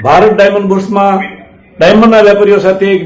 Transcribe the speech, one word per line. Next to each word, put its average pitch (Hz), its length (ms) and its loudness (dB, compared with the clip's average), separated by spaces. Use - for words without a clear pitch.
ભારત 185 300 2
ડાયમંડ 196 380 0
બુટ્સમાં 196 500 -4
ડાયમંડના 214 520 2
વેપારીઓ 202 320 2
સાથે 190 280 -2
એક 185 180 -2